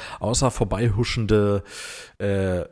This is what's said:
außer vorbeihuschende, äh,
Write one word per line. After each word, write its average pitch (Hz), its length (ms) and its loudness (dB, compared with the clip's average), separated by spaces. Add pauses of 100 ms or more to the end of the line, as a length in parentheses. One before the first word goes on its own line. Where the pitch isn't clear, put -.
(200)
außer 123 300 2
vorbeihuschende, 104 1120 2 (560)
äh, 95 520 0